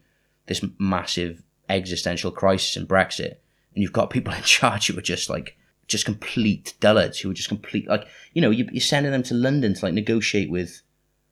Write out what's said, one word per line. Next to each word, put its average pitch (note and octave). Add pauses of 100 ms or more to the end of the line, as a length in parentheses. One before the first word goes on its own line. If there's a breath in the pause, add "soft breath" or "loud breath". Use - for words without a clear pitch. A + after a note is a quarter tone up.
(480)
this F#2 (140)
massive F2 (260)
existential F2+
crisis G2
in F#2+
Brexit, - (400)
and G#2
you've F2+
got -
people A#2
<laughs> -
in -
charge -
who F2+
are F#2+
just, -
like, - (300)
just -
complete G#2+
dullards, G#2
who G2
are -
just -
complete, -
like, - (260 loud breath)
you E3+
know, B2
you, A2+
you're -
sending C#3+
them C3
to A#2+
London B2+
to, G2+
like, E2+
negotiate G#2
with, F2 (500)